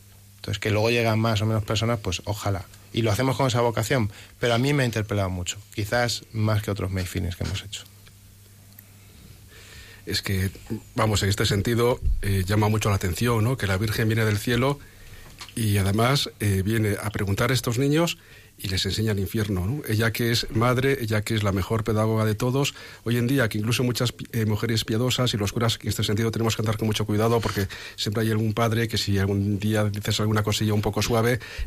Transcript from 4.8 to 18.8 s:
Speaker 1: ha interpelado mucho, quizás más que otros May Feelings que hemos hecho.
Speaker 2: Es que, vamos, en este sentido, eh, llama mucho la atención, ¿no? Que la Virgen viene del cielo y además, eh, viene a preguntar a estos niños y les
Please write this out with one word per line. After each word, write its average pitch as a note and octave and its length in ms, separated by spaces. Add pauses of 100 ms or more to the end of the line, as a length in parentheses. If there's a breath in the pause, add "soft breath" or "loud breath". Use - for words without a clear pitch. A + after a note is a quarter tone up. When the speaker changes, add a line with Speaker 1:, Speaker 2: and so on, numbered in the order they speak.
Speaker 1:
ha - 20
interpelado G#2 420
mucho, F#2 300 (160)
quizás A#2+ 480 (100)
más G#2+ 300
que - 80
otros F#2+ 220
May F#2 120
Feelings F2 300
que - 80
hemos E2 220
hecho. - 180 (2250 loud breath)
Speaker 2:
Es - 160
que, F#2+ 300 (420)
vamos, A2 300
en G2 40
este G2+ 160
sentido, A#2+ 560 (220)
eh, G2 240
llama G#2 220
mucho G#2+ 220
la G2+ 40
atención, G#2+ 480
¿no? B2+ 140
Que - 100
la F#2+ 120
Virgen A2 280
viene A2+ 180
del G#2 140
cielo B2+ 400 (800 loud breath)
y G#2+ 220
además, A2+ 600
eh, G2 260
viene G#2+ 380
a G#2 80
preguntar G#2 400
a C3 40
estos B2 240
niños D3+ 400 (380 loud breath)
y - 120
les F#2 180